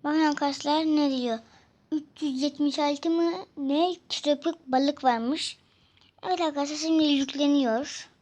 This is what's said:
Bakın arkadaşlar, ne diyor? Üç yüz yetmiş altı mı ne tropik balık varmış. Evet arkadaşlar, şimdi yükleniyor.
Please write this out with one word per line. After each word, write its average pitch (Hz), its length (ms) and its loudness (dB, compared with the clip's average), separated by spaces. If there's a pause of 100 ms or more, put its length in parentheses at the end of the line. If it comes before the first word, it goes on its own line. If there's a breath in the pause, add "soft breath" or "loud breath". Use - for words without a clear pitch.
Bakın 302 160 0
arkadaşlar, 294 640 0
ne 294 320 2
diyor? 240 220 -4 (540 soft breath)
Üç 302 120 -4 (160)
yüz 269 220 -2
yetmiş 294 360 -2
altı 294 320 0
mı 339 220 2 (240)
ne 294 380 0 (140)
tropik 294 580 -2
balık 277 380 0
varmış. 247 540 -2 (640 soft breath)
Evet 359 180 -2
arkadaşlar, 294 360 -2
şimdi 320 280 4
yükleniyor. 277 1040 2 (120)